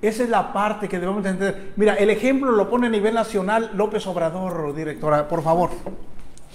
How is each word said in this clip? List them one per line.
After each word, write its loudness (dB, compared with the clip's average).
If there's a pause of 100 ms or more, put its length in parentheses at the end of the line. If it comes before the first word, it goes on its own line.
esa 0
es 0
la 2
parte -2
que -4
debemos -2
de 0
entender. -2
Mira, 6
el 4
ejemplo 2
lo 4
pone 2
a 2
nivel 2
nacional 0
López 0
Obrador, -2
directora, 0
por -2
favor. 2 (840)